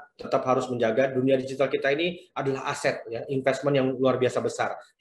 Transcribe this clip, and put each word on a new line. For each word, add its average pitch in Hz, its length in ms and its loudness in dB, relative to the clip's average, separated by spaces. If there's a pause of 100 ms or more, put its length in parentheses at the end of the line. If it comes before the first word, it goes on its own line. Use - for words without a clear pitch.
(140)
tetap - 320 -2
harus 127 240 2
menjaga 120 400 2
dunia 131 240 2
digital 131 320 0
kita 139 240 0
ini 170 480 -2
adalah 135 320 -2
aset, - 400 -2
ya, 117 240 -8
investment 135 400 0
yang 131 140 4 (100)
luar 127 240 2
biasa 123 160 2
besar. 113 400 -2 (240)